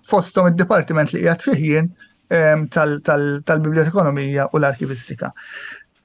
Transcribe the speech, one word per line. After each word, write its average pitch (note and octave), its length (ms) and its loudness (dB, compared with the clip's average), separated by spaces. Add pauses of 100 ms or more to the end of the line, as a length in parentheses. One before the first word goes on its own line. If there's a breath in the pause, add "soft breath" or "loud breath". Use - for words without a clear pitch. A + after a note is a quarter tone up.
fosthom F3+ 500 0
id-dipartiment E3+ 640 0
li - 100 -4
qiegħed E3 220 0
fih F#3 160 0
jien, D#3 260 2 (380 soft breath)
em, D#3 420 2
tal-, D3 320 0
tal-, C#3+ 440 0
tal-bibliotekonomija D#3 1080 0
u D#3 80 0
l-arkivistika. C3+ 680 -4 (760 loud breath)